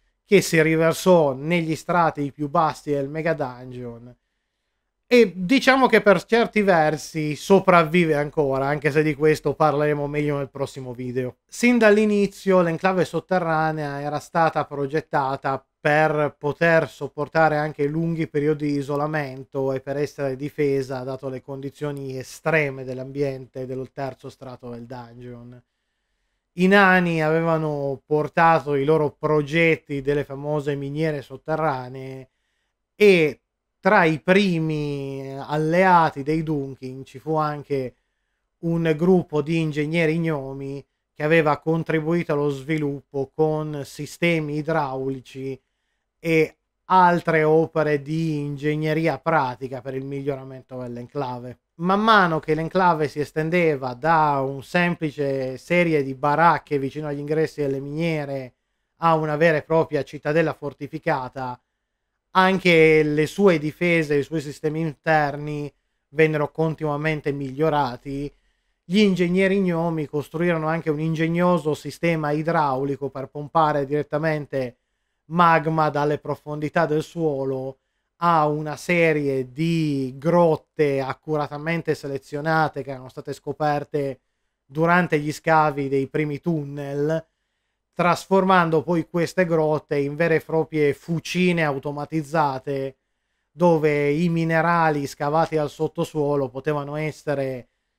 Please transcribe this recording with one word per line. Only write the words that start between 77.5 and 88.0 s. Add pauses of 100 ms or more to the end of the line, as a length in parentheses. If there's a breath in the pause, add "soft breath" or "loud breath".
a
una
serie
di
grotte
accuratamente
selezionate
che
erano
state
scoperte (460)
durante
gli
scavi
dei
primi
tunnel, (680)
trasformando